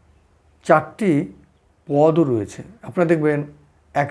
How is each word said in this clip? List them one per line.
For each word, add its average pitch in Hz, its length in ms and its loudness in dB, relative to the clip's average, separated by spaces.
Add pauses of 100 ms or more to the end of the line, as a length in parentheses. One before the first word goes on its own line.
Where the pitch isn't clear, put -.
(640)
চারটি 165 460 0 (760)
পদও 156 420 2
রয়েছে। 104 300 -6 (260)
আপনারা 170 240 -2
দেখবেন 151 280 0 (560)
এক 143 160 -2